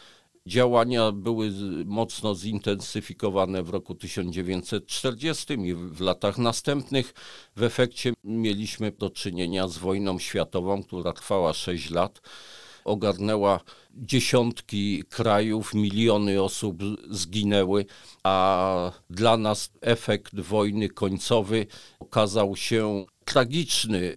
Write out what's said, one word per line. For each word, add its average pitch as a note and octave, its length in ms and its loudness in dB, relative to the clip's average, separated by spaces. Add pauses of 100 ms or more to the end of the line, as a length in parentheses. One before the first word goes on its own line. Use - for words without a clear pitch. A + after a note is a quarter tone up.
(460)
Działania A#2 640 4
były G#2+ 380 -2
z-, F#2+ 360 -6
mocno A2 480 -2
zintensyfikowane G2 1300 -2
w E2 80 -8
roku F2+ 240 -6
tysiąc F2 400 -6
dziewięćset F#2 520 -4
czterdziestym C3 800 -4
i F2+ 80 -2
w, E2+ 40 -8
w E2+ 220 -12
latach F#2+ 380 0
następnych. C3+ 760 -2 (420)
W G2+ 60 0
efekcie A#2+ 500 0 (120)
mieliśmy G#2+ 680 -2
do G2 180 -4
czynienia F#2 580 -2
z D#2+ 100 -10
wojną F#2+ 400 -2
światową, F#2+ 640 -2
która F2 300 -6
trwała F2+ 400 0
sześć E2 380 -6
lat. F2 300 -2 (640)
Ogarnęła G2+ 760 2 (340)
dziesiątki A#2 1160 0
krajów, G#2+ 640 2
miliony G#2 680 4
osób F#2+ 400 -4 (280)
zginęły, G2+ 760 2 (360)
a F#2 720 4 (180)
dla A2+ 260 4
nas G#2+ 340 -2 (100)
efekt G#2 600 0
wojny G#2 480 0
końcowy G#2 800 0 (340)
okazał G2+ 560 2
się G#2+ 480 0 (220)
tragiczny, A#2 920 0